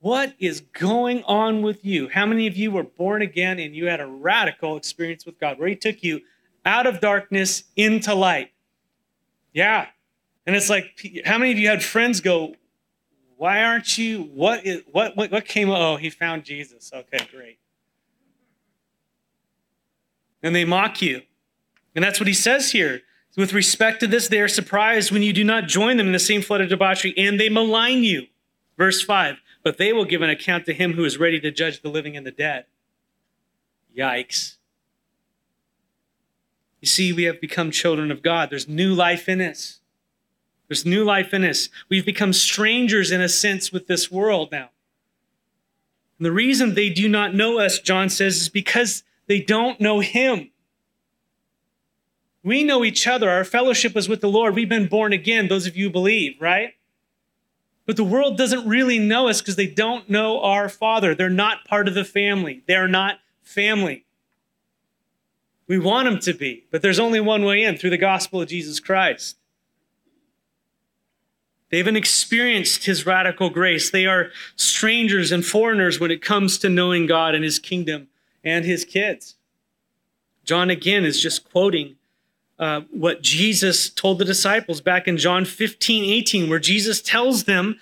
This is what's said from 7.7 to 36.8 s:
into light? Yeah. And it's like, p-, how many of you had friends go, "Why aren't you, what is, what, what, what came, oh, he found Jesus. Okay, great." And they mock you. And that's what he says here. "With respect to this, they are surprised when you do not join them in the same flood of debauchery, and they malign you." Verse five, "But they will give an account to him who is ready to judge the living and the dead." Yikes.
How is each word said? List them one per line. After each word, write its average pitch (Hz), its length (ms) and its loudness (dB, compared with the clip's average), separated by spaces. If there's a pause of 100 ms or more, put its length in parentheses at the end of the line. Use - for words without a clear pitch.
into 214 380 2
light? 180 380 0 (1000)
Yeah. 196 360 0 (580)
And 185 100 0
it's 202 140 0
like, 196 260 -2
p-, - 300 -14
how 226 140 0
many 254 120 2
of 220 60 0
you 208 120 2
had 202 140 0
friends 233 380 0
go, 165 340 0 (800)
"Why 196 280 0
aren't 233 340 -2
you, 220 380 -4
what 196 280 0
is, 185 280 -6
what, 196 260 -2
what, 208 140 -4
what 220 160 -2
came, 202 240 0
oh, 165 240 0
he 156 160 -8
found 165 320 -6
Jesus. 143 500 -16
Okay, 131 380 -8
great." 120 260 -20 (2750)
And 165 120 -2
they 175 100 2
mock 185 360 -2
you. 135 220 -4 (720)
And 165 80 0
that's 202 160 -2
what 208 80 0
he 196 80 2
says 262 380 2
here. 147 280 0 (340)
"With 185 180 -2
respect 220 480 2
to 233 60 0
this, 226 200 0
they 214 120 2
are 208 80 2
surprised 208 640 0
when 202 140 2
you 208 100 0
do 196 100 2
not 214 240 2
join 214 300 2
them 214 80 2
in 185 80 0
the 180 60 2
same 202 240 0
flood 202 180 0
of 185 80 -2
debauchery, 190 480 0
and 202 220 2
they 220 100 2
malign 226 540 2
you." 170 240 0 (500)
Verse 190 240 2
five, 175 400 0 (220)
"But 156 160 -2
they 202 140 2
will 220 120 0
give 160 160 -2
an 160 80 0
account 170 380 -2
to 143 60 -4
him 170 200 -2
who 165 120 0
is 143 120 -2
ready 165 220 2
to 151 100 -4
judge 151 320 -4
the 151 80 -8
living 147 260 -8
and 143 80 -16
the 131 60 -12
dead." 139 360 -6 (1300)
Yikes. 127 600 -6 (2250)